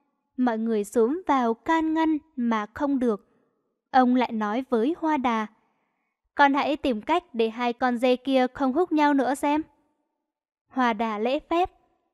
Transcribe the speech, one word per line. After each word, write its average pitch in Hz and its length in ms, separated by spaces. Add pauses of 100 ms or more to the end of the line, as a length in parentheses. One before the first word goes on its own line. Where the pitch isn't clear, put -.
(380)
Mọi 240 200
người 220 260
xúm 247 440
vào 247 260
can 320 400
ngăn 320 240 (180)
mà 233 380
không 285 260
được. 233 280 (640)
Ông 247 240
lại 247 160
nói 220 380
với 247 280
Hoa 311 200
Đà, 233 300 (880)
"Con 277 180
hãy 277 240
tìm 226 240
cách 330 220 (100)
để 226 160
hai 240 240
con 247 240
dê 254 180
kia 254 320
không 262 260
húc 349 180
nhau 294 220
nữa 269 220
xem." 302 260 (1040)
Hoa 247 260
Đà 220 260
lễ 254 200
phép, 339 320 (420)